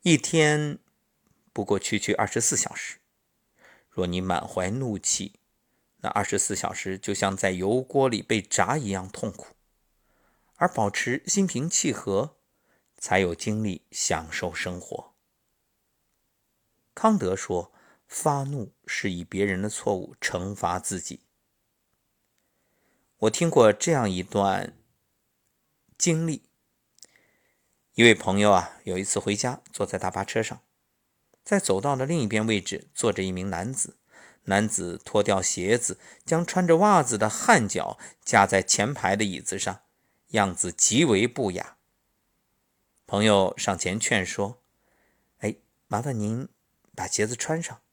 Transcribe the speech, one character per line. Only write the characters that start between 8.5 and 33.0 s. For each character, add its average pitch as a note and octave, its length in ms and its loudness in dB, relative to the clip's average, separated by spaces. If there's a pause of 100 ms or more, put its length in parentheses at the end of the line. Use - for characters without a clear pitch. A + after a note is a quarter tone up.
一 A#2+ 120 -4
样 F#2 180 -4
痛 G2+ 240 -8
苦， - 240 -20 (1000)
而 F3 120 0
保 G#2+ 220 0
持 B2 360 -4
心 G3 220 0
平 D3 220 -4
气 D3+ 240 -2
和， G#2 420 -2 (640)
才 - 220 0
有 F2+ 140 0
精 G#2+ 300 -4
力 F#2+ 280 -4
享 E2 380 -4
受 E2+ 240 -6
生 F2+ 240 -6
活。 - 360 -14 (1800)
康 A3 240 4
德 F#2+ 160 0
说： F2+ 380 -4 (340)
“发 C#3+ 380 -2
怒 C3+ 300 -8 (120)
是 - 240 -4
以 F2 140 -6
别 F#2+ 220 -2
人 F#2+ 160 -2
的 G#2 80 -2
错 - 260 -2
误 F#2 240 -10
惩 G#2+ 340 -4
罚 F2+ 240 -2
自 - 220 -6
己。” - 220 -14 (2000)
我 A2 100 4
听 E3 200 0
过 A#2 220 8
这 E3 220 0
样 A#2 180 2
一 F2+ 100 -4
段 F#2+ 560 0 (1200)
经 E3 300 0
历， D3+ 160 -6 (1500)
一 A#2 100 6
位 A#2 100 10
朋 G2 260 0
友 G#2 120 6
啊， F2+ 320 2
有 F#2 140 -4
一 F#2+ 80 -4
次 - 120 -2
回 - 160 -2
家， B2 280 -4 (100)
坐 - 140 -4
在 F#2+ 120 -6
大 F#2 140 -4
巴 G2 140 -4
车 A2+ 180 -2
上， - 180 -8 (840)
在 G3+ 140 0
走 G2 220 0
道 C#3 160 0
的 C3 100 -2
另 E3 140 0
一 A#2 80 0
边 G#2+ 180 0
位 A2 140 2
置 - 340 -10
坐 A2 200 0